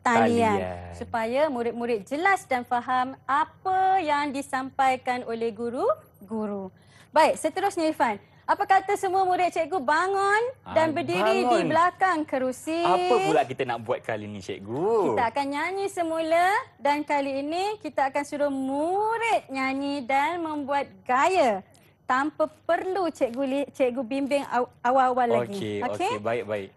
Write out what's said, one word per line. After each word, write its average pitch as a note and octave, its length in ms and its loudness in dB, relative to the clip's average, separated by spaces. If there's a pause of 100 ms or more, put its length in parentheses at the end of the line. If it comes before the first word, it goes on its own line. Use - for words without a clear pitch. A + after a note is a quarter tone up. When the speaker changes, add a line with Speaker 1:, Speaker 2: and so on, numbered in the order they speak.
Speaker 1:
talian. A#3 580 2
Speaker 2:
Talian. - 340 -8
Speaker 1:
Supaya A#3 540 -2
murid-murid A#3 560 -4
jelas F#4 420 0
dan B3 180 -2
faham B3+ 520 -2 (100)
apa F#4+ 760 0
yang D4 320 0
disampaikan C4 920 -2
oleh A3+ 280 -4
guru-guru. A3 1160 -4 (420)
Baik, C4+ 280 4
seterusnya E4+ 500 -2
Irfan. C4+ 300 0 (280)
Apa D#4+ 220 0
kata F#4+ 280 4
semua F#4+ 300 0
murid F4+ 260 2
cikgu E4 280 -2
bangun F#4+ 640 2 (280)
dan D#4+ 180 4
Speaker 2:
Ah, D4 60 -2
Speaker 1:
berdiri F4 440 0
di - 80 2
Speaker 2:
bangun. E4+ 200 4
Speaker 1:
belakang F4 560 4
kerusi. C4+ 560 -4
Speaker 2:
Apa F4+ 440 2
pula - 200 4
kita B2+ 220 -2
nak A#2+ 160 -4
buat A#2 200 0
kali G#2+ 240 -4
ni, G#2 140 -10
cikgu? B2+ 760 0
Speaker 1:
Kita A#3 160 0
akan C#4 160 -2
nyanyi F4+ 380 -4
semula E4 580 0 (320)
dan C#4+ 260 0
kali C#4 380 -2
ini F4+ 380 -4
kita C#4 300 -2
akan C#4+ 140 -2
suruh C#4+ 260 -2
murid F4 1000 -2
nyanyi C4+ 520 -2
dan C#4+ 400 -2
membuat D4 520 -4 (120)
gaya C4+ 600 2 (400)
tanpa C#4 400 0 (240)
perlu F4+ 400 0
cikgu B3+ 340 -2
li-, C4+ 300 -2
cikgu B3+ 320 0
bimbing C#4 420 -2
aw-, B3 220 -2 (140)
awal-awal B3 580 4
lagi. G3+ 400 -4
Speaker 2:
Okey, - 80 -2
Speaker 1:
Okey? F4+ 240 -2
Speaker 2:
okey, G#2 80 -4
baik, A2+ 240 -2
baik. G#2 320 -4